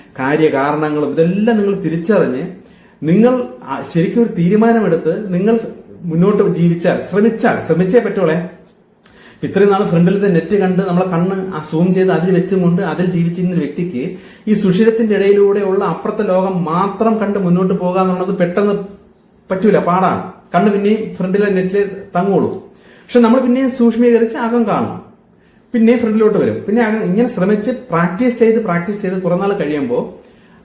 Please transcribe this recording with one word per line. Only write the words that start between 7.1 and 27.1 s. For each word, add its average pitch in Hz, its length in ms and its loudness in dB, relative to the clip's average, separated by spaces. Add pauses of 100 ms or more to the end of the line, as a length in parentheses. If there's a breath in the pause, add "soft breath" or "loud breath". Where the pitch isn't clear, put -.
ശ്രമിച്ചാൽ, 226 560 0
ശ്രമിച്ചേ 180 320 2
പറ്റുള്ളേ. 190 360 0
ഇപ്പൊ - 1120 -12
ഇത്രയും 202 260 4
നാൾ 190 160 0
ഫ്രണ്ടിലത്തെ 180 380 2
നെറ്റ് 175 300 2
കണ്ട് 185 320 0
നമ്മളെ 180 180 0
കണ്ണ് 185 480 -2
ആ 156 160 -10
സൂം 180 240 2
ചെയ്ത് 185 180 2
അതിൽ 175 220 0
വെച്ചും 185 280 0
കൊണ്ട് 170 200 0
അതിൽ 170 280 -2
ജീവിച്ചിരുന്ന 175 440 -2
ഒരു 170 60 0
വ്യക്തിക്ക് 165 560 -6 (320 loud breath)
ഈ 214 60 4
സുഷിരത്തിന്റെ 220 600 0
ഇടയിലൂടെ 202 460 2
ഉള്ള 190 240 0
അപ്പുറത്തെ 196 380 -4
ലോകം 185 420 -2
മാത്രം 196 540 -2
കണ്ട് 202 200 -2
മുന്നോട്ട് 185 360 2
പോകുക 180 260 -2
എന്നുള്ളത് 185 380 -2
പെട്ടെന്ന് 202 340 0 (800)
പറ്റൂല, 185 280 2
പാടാണ്. 170 540 0 (220)
കണ്ണ് 202 180 2
പിന്നെയും 202 440 -2
ഫ്രണ്ടിലെ 196 340 0
നെറ്റിൽ 185 400 0 (260)
തങ്ങുള്ളൂ. 185 640 -2
പക്ഷെ - 420 -2
നമ്മൾ 233 200 6
പിന്നെയും 254 300 0
സൂക്ഷ്മീകരിച്ച് 233 640 2
അകം 233 300 0
കാണും, 151 360 -4 (680 soft breath)
പിന്നെയും 233 260 4
ഫ്രണ്ടിലോട്ട് 214 400 2
വരും, 113 280 -2
പിന്നെ 226 160 0
അകം 214 200 0
ഇങ്ങനെ 202 260 0